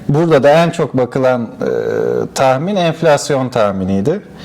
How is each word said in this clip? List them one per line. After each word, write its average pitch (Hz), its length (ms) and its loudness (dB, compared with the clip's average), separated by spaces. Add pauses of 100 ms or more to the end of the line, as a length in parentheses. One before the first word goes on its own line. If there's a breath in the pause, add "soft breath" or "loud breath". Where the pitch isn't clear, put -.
Burada 151 340 4
da 143 60 6
en 165 200 4
çok 151 280 -4
bakılan, 127 440 0
e, 101 280 -6 (680)
tahmin 139 400 0
enflasyon 151 760 0
tahminiydi. 98 720 -2 (240 loud breath)